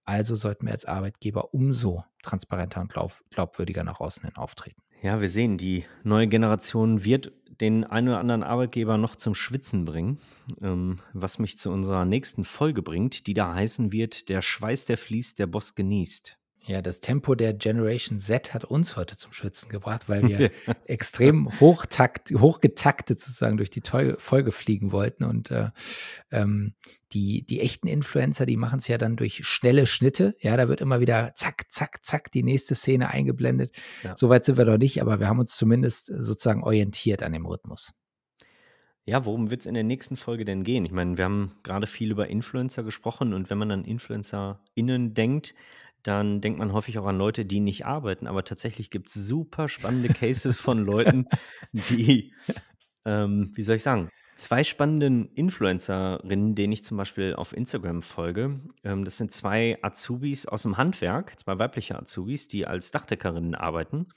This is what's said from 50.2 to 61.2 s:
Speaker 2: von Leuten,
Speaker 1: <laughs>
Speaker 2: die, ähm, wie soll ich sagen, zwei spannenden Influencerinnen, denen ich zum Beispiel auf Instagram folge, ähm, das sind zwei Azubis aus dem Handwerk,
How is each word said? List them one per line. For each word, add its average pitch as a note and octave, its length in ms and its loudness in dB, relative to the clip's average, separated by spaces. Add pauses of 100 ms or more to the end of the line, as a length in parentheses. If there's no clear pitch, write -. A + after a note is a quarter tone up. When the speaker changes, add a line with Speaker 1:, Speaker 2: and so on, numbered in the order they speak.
Speaker 2:
von A#2+ 200 2
Leuten, A2 480 4 (240)
Speaker 1:
<laughs> - 220 -20
Speaker 2:
die, A#2 600 2 (720)
ähm, G#2 500 0
wie A2+ 80 -6
soll A2 140 4
ich A2 60 -2
sagen, G#2 280 0 (260)
zwei - 280 2
spannenden C#3+ 720 2
Influencerinnen, G2 1200 0
denen G2+ 180 0
ich A2 120 -6
zum A2 120 -8
Beispiel G2 380 -4
auf - 220 -8
Instagram F2+ 460 -6
folge, G#2+ 580 -6 (240)
ähm, G2 200 -4
das F#2+ 120 -8
sind G#2+ 160 -6
zwei A2 500 0
Azubis C3 640 -6
aus - 160 -6
dem G2 140 -2
Handwerk, C#3 640 -2